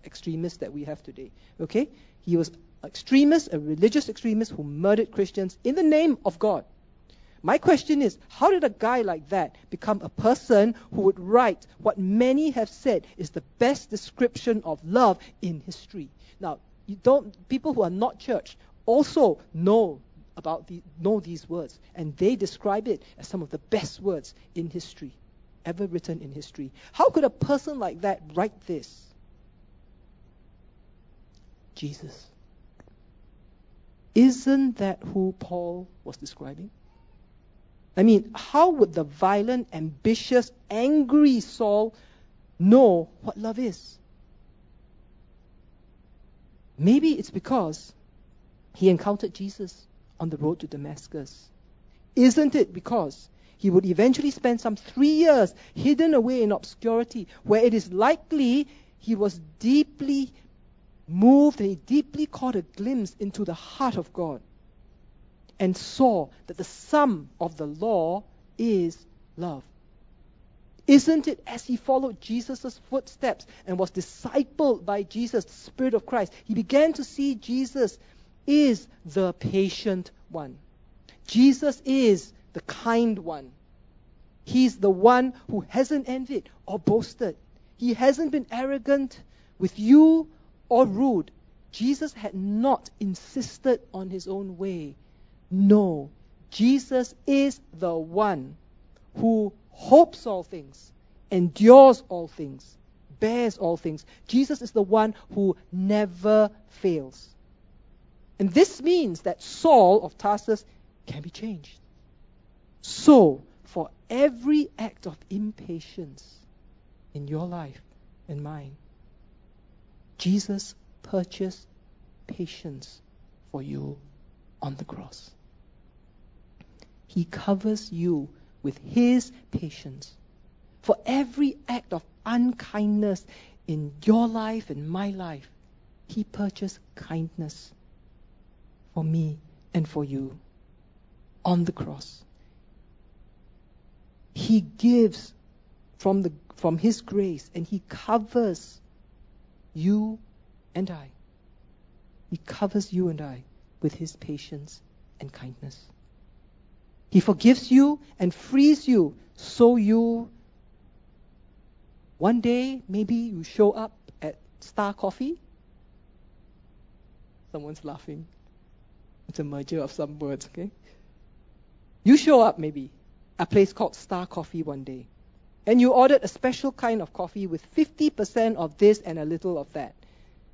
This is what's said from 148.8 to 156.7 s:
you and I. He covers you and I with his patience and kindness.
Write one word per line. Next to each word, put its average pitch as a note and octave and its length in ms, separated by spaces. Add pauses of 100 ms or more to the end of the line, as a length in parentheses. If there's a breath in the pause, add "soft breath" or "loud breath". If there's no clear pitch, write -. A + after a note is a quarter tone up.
you G#3+ 460 (540)
and F#3 180
I. C#3+ 180 (1200)
He E3+ 80
covers - 540
you F3+ 160
and D#3 140
I C3 220 (380)
with D3+ 120
his D#3+ 240
patience D3 640 (400)
and C#3 100
kindness. C3 480 (1400)